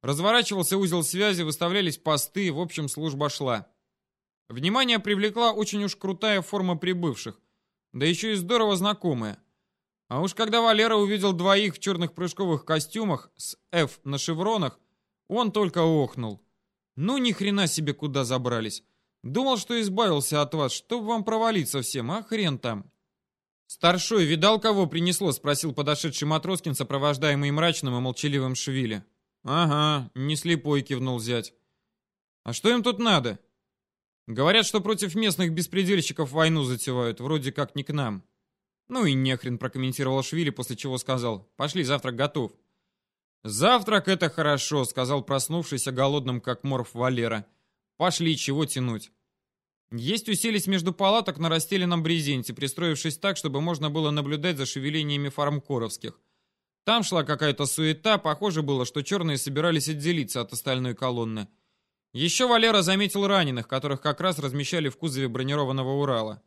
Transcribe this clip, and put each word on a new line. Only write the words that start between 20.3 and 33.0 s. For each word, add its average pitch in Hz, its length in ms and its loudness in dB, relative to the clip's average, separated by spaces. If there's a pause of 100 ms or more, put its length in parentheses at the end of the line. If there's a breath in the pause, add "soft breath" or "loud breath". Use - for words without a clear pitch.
от 147 140 0
вас, 143 180 0
чтоб 233 320 -6
вам 220 200 -2
провалиться 220 580 0
всем, 123 280 -4
а 214 120 -4
хрен 196 360 -2
там. 110 320 -6 (760)
«Старшой, 175 580 2
видал, 170 340 4
кого 202 280 2
принесло?» — 170 460 0
спросил 143 420 -2
подошедший 147 520 -2
Матроскин, 160 480 -2
сопровождаемый 143 760 0
мрачным 147 460 0
и 123 40 -2
молчаливым 131 540 -2
Швили. 123 500 -4 (400)
«Ага, 147 680 2
не 143 220 -2
слепой», — 147 460 0
кивнул 127 380 -4
зять. 117 340 -4 (880)
«А 120 80 -6
что 208 180 0
им 240 120 2
тут 226 160 0
надо?» 151 400 2 (880)